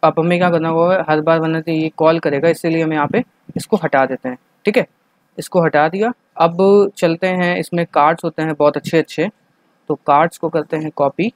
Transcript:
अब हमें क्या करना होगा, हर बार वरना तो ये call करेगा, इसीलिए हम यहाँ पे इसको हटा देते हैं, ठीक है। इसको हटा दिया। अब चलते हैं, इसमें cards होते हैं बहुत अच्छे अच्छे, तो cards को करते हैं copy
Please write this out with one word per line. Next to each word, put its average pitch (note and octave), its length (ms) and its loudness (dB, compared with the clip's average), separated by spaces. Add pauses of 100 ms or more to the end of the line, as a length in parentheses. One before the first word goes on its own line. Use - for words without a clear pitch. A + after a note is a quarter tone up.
अब D3+ 140 4
हमें F3 200 2
क्या F3+ 120 2
करना E3 180 0
होगा, E3+ 400 2
हर D#3 120 2
बार E3 200 2
वरना D#3+ 200 -2
तो E3 120 -6
ये D#3+ 160 -2
call D#3+ 300 2
करेगा, C#3+ 300 -2
इसीलिए E3 340 -2
हम D#3 100 -2
यहाँ D3 160 -2
पे G#3+ 160 -2 (320)
इसको - 200 -4
हटा D3 300 0
देते B2+ 220 -8
हैं, B2 100 -10 (260)
ठीक G#3+ 120 0
है। F3+ 100 2 (520)
इसको F3 240 -2
हटा D#3 260 2
दिया। G3+ 240 -2 (240)
अब E3+ 200 2 (400)
चलते E3+ 300 -2
हैं, F3+ 300 0
इसमें E3+ 300 -4
cards D#3 380 0
होते E3 180 -6
हैं D#3 120 -2
बहुत D3 220 2
अच्छे D#3+ 220 -2
अच्छे, D#3 300 -2 (600)
तो D#3 60 -2
cards D3 440 0
को E3 100 -4
करते D#3+ 280 -4
हैं D#3 140 -6
copy D3 460 -2